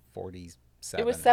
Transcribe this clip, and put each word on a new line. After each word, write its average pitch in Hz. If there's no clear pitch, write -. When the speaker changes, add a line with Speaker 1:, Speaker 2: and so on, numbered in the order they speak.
Speaker 1:
forty-seven 92
Speaker 2:
It 233
was 240
Speaker 1:
or 254
something. -